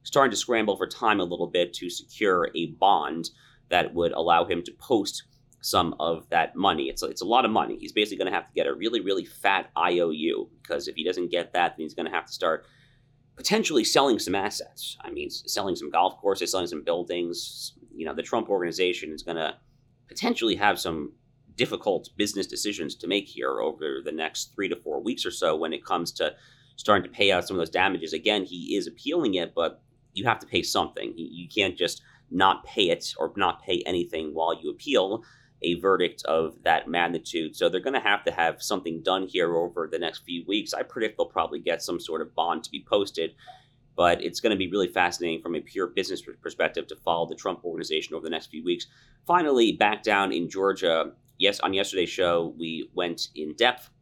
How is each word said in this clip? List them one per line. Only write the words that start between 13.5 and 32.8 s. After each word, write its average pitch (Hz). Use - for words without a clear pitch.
selling 139
some 90
assets. -
I -
mean, 73
s-, -
selling 98
some 73
golf 87
courses, 95
selling 92
some 78
buildings. 87
You 80
know, 76
the 80
Trump -
Organization 90
is 78
gonna 82
potentially 113
have 98
some 80
difficult 101
business 101
decisions 85
to -
make 98
here 64
over 73
the 76
next 78
three 98
to 85
four 73
weeks -
or 90
so 82
when 80
it 73
comes 87
to 80
starting 101
to -
pay 101
out 87
some 98
of -
those 82
damages. 90
Again, 95
he 90
is 85
appealing 139
it, 87
but 82
you -
have 113
to -
pay 92
something. 80
You, 82
you 85
can't 95
just -
not 95
pay 98